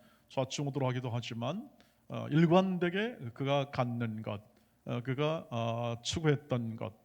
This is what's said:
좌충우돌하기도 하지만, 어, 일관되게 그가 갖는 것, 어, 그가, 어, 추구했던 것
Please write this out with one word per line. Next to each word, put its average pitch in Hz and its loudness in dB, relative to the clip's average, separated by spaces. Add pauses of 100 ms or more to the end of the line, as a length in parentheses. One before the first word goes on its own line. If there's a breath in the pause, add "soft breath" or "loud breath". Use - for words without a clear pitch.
(300 soft breath)
좌충우돌하기도 131 0
하지만, 120 -4 (400 soft breath)
어, 117 -6
일관되게 180 4 (180)
그가 139 0
갖는 117 -2
것, 104 -6 (420 soft breath)
어, 120 -4
그가, 147 -2
어, 117 -2
추구했던 131 2
것 101 -6 (120)